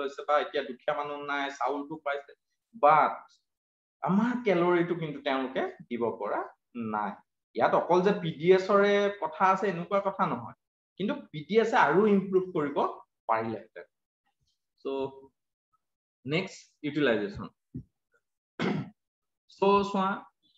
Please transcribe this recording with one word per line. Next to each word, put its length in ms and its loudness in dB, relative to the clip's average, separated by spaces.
হৈছে, 260 -8
বা 120 4
এতিয়া 240 -4
দুখীয়া 340 -6
মানুহ 280 -6
নাই, 260 -4
চাউলটো 440 -4
পাইছে, 260 -6
বাট 400 6
আমাৰ 280 2
কেলৰিটো 520 2
কিন্তু 260 -8
তেওঁলোকে 400 -2
দিব 140 -2
পৰা 220 -4
নাই। 360 -4
ইয়াত 180 2
অকল 280 2
যে 200 2
পি 100 -4
ডি 220 -4
এছৰে 400 4
কথা 240 -2
আছে, 220 2
এনেকুৱা 320 -2
কথা 260 -2
নহয়, 320 -8
কিন্তু 140 -2
পি 160 -10
ডি 120 -2
এছে 180 2
আৰু 300 4
ইম্প্ৰুভ 360 2
কৰিব 220 -2
পাৰিলেহেঁতেন। 560 -4
চ' 20 -4
নেক্সট, 340 -4
ইউটিলাইজেশ্যন। 640 -2
চ' 400 4
চোৱা, 200 0